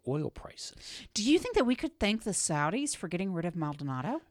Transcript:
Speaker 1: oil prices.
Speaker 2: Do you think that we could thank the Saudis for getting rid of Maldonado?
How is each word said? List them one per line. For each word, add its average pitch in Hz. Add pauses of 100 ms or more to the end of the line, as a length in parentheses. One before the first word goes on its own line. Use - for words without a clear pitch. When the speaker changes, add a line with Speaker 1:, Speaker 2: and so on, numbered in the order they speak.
Speaker 1:
oil 143
prices. - (380)
Speaker 2:
Do 208
you 294
think 480
that 330
we 247
could -
thank 214
the 214
Saudis 170
for -
getting 185
rid 165
of 170
Maldonado? 147